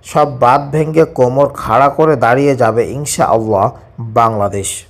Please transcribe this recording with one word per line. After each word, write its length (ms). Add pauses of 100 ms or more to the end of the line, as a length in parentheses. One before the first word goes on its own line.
সব 360
বাঁধ 220 (100)
ভেঙে 340
কোমর 420
খাড়া 420
করে 260
দাঁড়িয়ে 400
যাবে 360
ইনশাআল্লাহ 800 (280)
বাংলাদেশ। 920